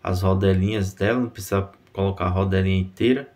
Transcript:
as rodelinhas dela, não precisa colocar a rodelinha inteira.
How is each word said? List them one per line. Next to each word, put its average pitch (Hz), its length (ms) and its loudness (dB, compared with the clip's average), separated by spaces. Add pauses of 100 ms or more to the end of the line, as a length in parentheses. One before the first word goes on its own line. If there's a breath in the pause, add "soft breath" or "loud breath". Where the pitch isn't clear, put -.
as 92 200 -2
rodelinhas 95 720 2
dela, 117 260 0
não 117 80 -2
precisa 98 420 -6 (220)
colocar 95 340 -2
a - 20 0
rodelinha 95 520 0
inteira. 120 560 -2